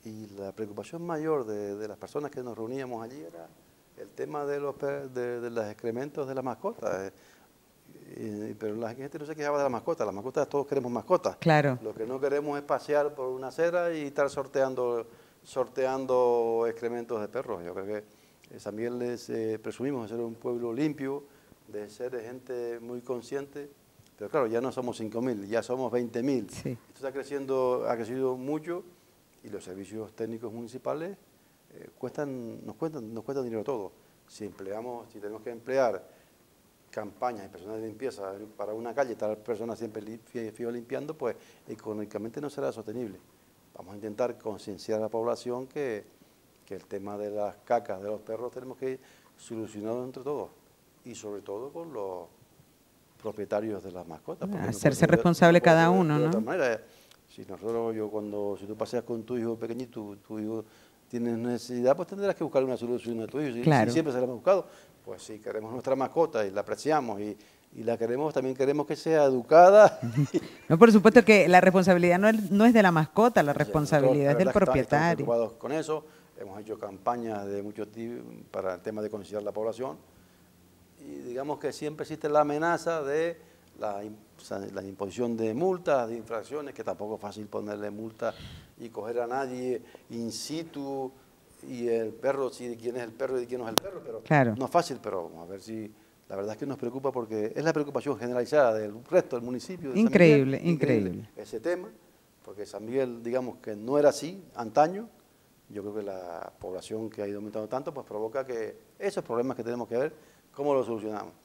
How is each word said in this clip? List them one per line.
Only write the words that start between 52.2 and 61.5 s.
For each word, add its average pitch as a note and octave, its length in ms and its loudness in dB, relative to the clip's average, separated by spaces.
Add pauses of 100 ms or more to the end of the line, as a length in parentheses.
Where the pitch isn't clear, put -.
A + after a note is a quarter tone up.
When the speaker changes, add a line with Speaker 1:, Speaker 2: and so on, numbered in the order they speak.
Speaker 1:
propietarios G#2 640 -4
de F#2+ 80 -12
las F2 160 -12
mascotas. E2+ 400 -10
Porque G3+ 80 -6
no - 60 -4
puede - 160 -2
Speaker 2:
Hacerse C3+ 220 2
Speaker 1:
ser E3 100 4
de, - 60 6
Speaker 2:
responsable E3+ 440 8
Speaker 1:
no - 40 0
puede E3 120 10
Speaker 2:
cada E3 120 8
Speaker 1:
ser F3 60 6
de, F#3 60 6
Speaker 2:
uno, D3+ 200 4
Speaker 1:
de B2 80 4
otra - 120 2
Speaker 2:
¿no? A3 60 -2
Speaker 1:
manera. C3+ 360 0 (520)
Si A2 120 -16
nosotros, A2+ 500 -4
yo G#2+ 140 -4
cuando, G#2 500 -4
si G2 80 -14
tú G#2+ 100 -8
paseas A2+ 260 -4
con A#2 200 -6
tu B2 140 -6
hijo A#2 200 -2
pequeñito, A#2 580 -10 (120)
tu A2 120 -10
hijo A2 240 -6 (440)
tiene A#2+ 280 -4
necesidad, A#2+ 600 0